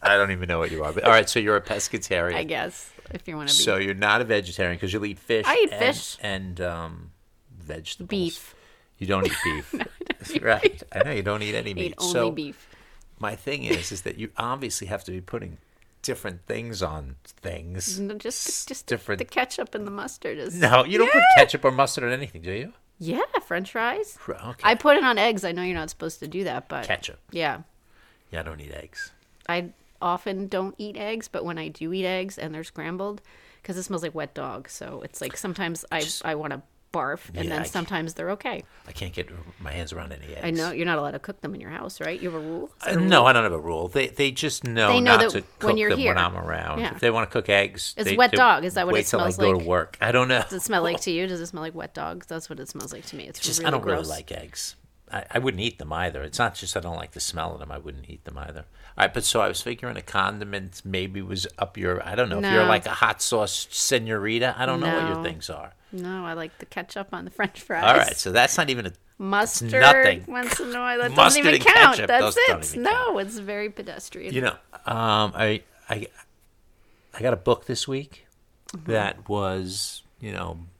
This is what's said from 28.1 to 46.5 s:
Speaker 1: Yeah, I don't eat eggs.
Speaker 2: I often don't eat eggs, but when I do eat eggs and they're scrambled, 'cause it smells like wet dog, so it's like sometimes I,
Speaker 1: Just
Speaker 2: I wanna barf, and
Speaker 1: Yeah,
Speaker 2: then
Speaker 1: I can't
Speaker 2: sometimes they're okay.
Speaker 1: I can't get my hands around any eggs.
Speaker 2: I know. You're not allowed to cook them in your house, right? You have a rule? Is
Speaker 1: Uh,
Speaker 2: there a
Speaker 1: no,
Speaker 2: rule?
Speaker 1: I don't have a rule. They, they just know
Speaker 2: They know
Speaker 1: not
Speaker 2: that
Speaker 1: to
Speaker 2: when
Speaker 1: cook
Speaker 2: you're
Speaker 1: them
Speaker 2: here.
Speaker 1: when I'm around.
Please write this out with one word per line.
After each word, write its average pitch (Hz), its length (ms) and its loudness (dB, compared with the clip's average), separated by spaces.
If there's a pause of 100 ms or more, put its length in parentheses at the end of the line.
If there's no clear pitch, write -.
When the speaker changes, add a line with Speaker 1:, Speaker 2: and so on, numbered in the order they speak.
Speaker 1:
Yeah, 80 80 -6
I - 20 -8
don't 78 180 -10
eat 71 120 -14
eggs. 76 400 -14 (360)
Speaker 2:
I 175 220 -2 (320)
often 185 460 -2
don't 196 300 -4
eat 208 180 -10
eggs, 214 320 -8
but - 160 -6
when 170 140 -6
I 160 100 -8
do 160 240 -8
eat 190 140 -2
eggs 185 320 -4
and 156 160 -8
they're 160 100 -10
scrambled, 185 580 -10 (400)
'cause 180 140 -10
it 185 80 -8
smells 175 180 -6
like 160 140 -8
wet 151 180 -8
dog, 131 340 -10
so - 340 -14
it's - 180 -16
like 131 160 -10
sometimes 175 560 -6
I, 160 80 -2
Speaker 1:
Just 156 240 -6
Speaker 2:
I 160 100 -4
wanna 143 280 -8 (280)
barf, 147 380 -6
and - 80 -14
Speaker 1:
Yeah, 165 60 -6
Speaker 2:
then 165 100 -4
Speaker 1:
I 156 40 -4
can't - 120 -4
Speaker 2:
sometimes 165 460 -4
they're 170 160 -6
okay. 208 340 -6 (220)
Speaker 1:
I - 60 -18
can't 90 200 -10
get 90 160 -6 (320)
my 71 120 -10
hands 82 200 -8
around 82 180 -10
any 73 240 -14
eggs. - 80 -14
Speaker 2:
I 170 80 -4
know. 165 220 -2
You're 160 140 -4
not 170 100 2
allowed 147 140 -2
to 143 80 -8
cook - 240 -14
them - 120 -8
in - 60 -12
your - 80 -14
house, - 320 -12
right? 160 180 -6
You 180 120 -6
have 160 120 -8
a - 0 -
rule? 160 280 -10 (100)
Is - 60 -8
Speaker 1:
Uh, - 60 -2
Speaker 2:
there 180 60 2
a 175 40 2
Speaker 1:
no, 185 160 8
Speaker 2:
rule? 123 80 8
Speaker 1:
I 131 80 8
don't 117 80 6
have 101 100 2
a 82 80 -2
rule. 82 280 -4
They, 135 180 0
they 139 240 0
just 139 340 -4
know 113 240 2
Speaker 2:
They 247 140 6
know 104 160 8
Speaker 1:
not - 20 8
Speaker 2:
that 226 120 4
Speaker 1:
to - 40 -2 (300)
Speaker 2:
when 220 60 4
Speaker 1:
cook 220 60 2
Speaker 2:
you're 214 120 2
Speaker 1:
them 104 80 4
Speaker 2:
here. 247 160 2
Speaker 1:
when 90 100 4
I'm 90 100 0
around. 82 460 -4